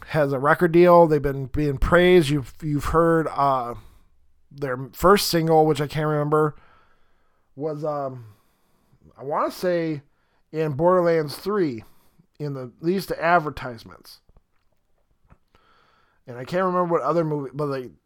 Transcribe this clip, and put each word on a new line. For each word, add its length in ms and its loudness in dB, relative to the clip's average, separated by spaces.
has 240 0
a 60 -4
record 320 2
deal. 360 8
They've 160 0
been 240 -6
being 320 -4
praised. 500 4
You've, 240 -4
you've 240 -4
heard, 420 2
uh, 460 -2
their 420 -8
first 360 4
single, 360 2
which 160 0
I 60 -4
can't 220 -4
remember, 480 0
was, 280 -8
um, 420 -8
I 60 -20
wanna 280 -4
say 520 -4
in 220 -4
Borderlands 640 2
three, 480 -4
in 160 -8
the, 240 -12
at 40 -20
least 260 -2
the 140 -8
advertisements. 1000 -4
And 120 -16
I 60 -12
can't 200 -2
remember 300 0
what 80 2
other 220 0
movie, 280 -6
but, 140 -6
like, 240 -8